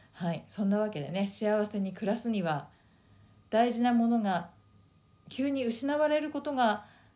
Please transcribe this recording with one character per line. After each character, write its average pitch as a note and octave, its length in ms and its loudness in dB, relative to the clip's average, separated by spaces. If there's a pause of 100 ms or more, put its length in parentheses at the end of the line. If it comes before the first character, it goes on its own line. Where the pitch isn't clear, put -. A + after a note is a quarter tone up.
(120)
は E3+ 220 -4
い、 - 160 -8
そ G3+ 160 -4
ん G3 40 2
な G#3 100 4
わ G#3+ 100 0
け F3+ 100 -6
で C#3+ 100 -6
ね、 G3 180 -2
幸 G#3 380 0
せ G#3 140 -6
に F#3+ 140 -4
暮 - 140 -6
ら A3+ 100 0
す A#3 120 -6
に G3+ 140 -2
は、 D3+ 240 -2 (840)
大 A#3 220 4
事 A3+ 100 -4
な A#3+ 120 4
も A#3 160 4
の A#3 100 2
が F#3 300 -2 (800)
急 C4+ 180 -2
に C4+ 180 0
失 C#4 320 -2
わ D4+ 120 4
れ D4+ 100 4
る D4+ 120 -4
こ D4 100 -4
と D4 100 -6
が A#3 340 0 (300)